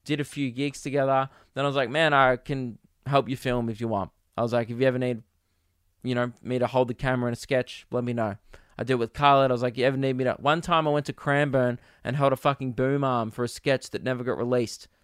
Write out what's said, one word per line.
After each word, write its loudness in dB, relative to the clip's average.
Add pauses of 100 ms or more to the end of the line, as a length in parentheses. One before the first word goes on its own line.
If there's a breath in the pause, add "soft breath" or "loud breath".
did -2
a -8
few -6
gigs -6
together. 0 (260 soft breath)
Then -2
I 0
was -2
like, 0
"Man, 2
I 6
can -6 (280)
help 2
you -4
film -2
if -8
you -2
want." -2 (260)
I 0
was 0
like, 0
"If -6
you 4
ever 2
need, -4 (800)
you -2
know, 0 (120)
me -2
to 2
hold 2
the -4
camera -2
in -2
a -6
sketch, -4
let -2
me -2
know." -2 (420 soft breath)
I -6
did 0
with -2
Khaled. 6
I 0
was 0
like, -2
"You 2
ever 2
need 0
me -2
to," 0
one 0
time 0
I 2
went 0
to -6
Cranbourne 0 (240 soft breath)
and -4
held 2
a 2
fucking -2
boom 0
arm 0
for -6
a 0
sketch -2
that -6
never -2
got -2
released, -2 (160)